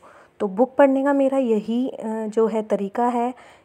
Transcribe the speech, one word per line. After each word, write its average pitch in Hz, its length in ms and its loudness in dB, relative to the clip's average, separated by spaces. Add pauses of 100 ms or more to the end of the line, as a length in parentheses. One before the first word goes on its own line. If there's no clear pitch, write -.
(400)
तो 208 80 -2
बुक 214 280 0
पढ़ने 269 280 4
का 285 100 2
मेरा 269 240 2
यही, 233 520 0
अ, - 160 -12
जो 220 420 0
है 220 140 -2
तरीका 208 440 -2
है, 240 280 -2 (320)